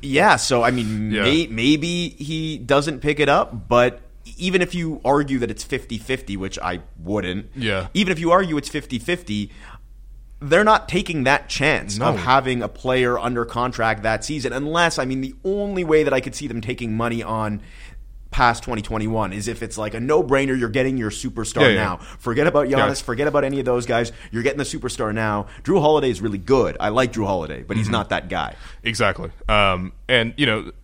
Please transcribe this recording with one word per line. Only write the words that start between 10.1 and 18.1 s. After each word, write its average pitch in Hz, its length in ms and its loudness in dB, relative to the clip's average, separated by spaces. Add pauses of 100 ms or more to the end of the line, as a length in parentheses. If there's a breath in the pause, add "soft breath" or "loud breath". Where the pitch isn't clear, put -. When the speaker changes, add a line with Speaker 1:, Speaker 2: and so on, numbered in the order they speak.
Speaker 1:
they're 156 220 4
not 214 240 4
taking 170 360 -2
that 135 260 2
chance 104 480 0
Speaker 2:
No. 117 120 0
Speaker 1:
of 117 100 2
having 127 420 2
a 107 60 -2
player 127 500 0
under 120 280 -2
contract 117 580 -2
that 110 200 0
season, 131 300 -4
unless, 156 460 0
I 131 60 0
mean, 131 160 -2
the 135 120 -6 (100)
only 196 400 -2
way 156 200 6
that 139 100 0
I 131 80 2
could 127 140 -8
see 147 120 -8
them 117 140 -6
taking 117 340 -4
money 117 280 -2
on 107 380 -4 (680 loud breath)